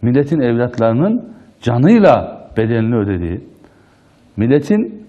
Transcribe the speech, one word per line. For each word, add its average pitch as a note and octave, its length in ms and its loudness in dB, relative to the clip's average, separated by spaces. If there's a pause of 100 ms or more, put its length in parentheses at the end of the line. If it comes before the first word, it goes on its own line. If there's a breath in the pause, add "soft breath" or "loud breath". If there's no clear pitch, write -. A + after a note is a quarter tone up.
milletin C#3 380 0
evlatlarının A#2+ 920 -2 (280 loud breath)
canıyla C#3 840 2 (100)
bedelini A2+ 400 -2
ödediği, F#2+ 440 -4 (960 soft breath)
milletin D3 720 -2